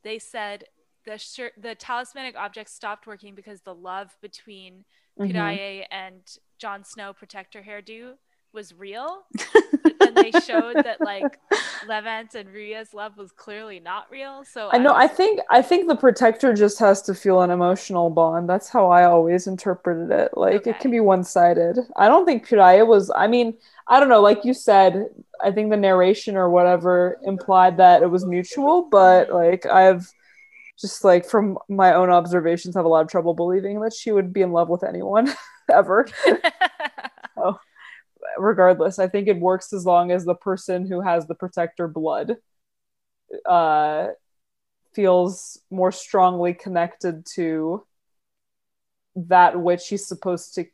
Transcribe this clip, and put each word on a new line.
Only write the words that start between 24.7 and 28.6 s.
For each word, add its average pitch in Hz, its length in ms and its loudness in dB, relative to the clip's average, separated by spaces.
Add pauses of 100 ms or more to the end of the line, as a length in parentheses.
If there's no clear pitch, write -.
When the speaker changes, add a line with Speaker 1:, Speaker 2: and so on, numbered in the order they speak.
Speaker 2:
I 202 80 0
think 214 200 -4
the 214 60 0
narration 196 600 0
or 185 120 0
whatever 180 760 2
implied 185 540 2
that 180 260 8
it 175 60 0
was 180 140 -2
mutual, 277 580 -2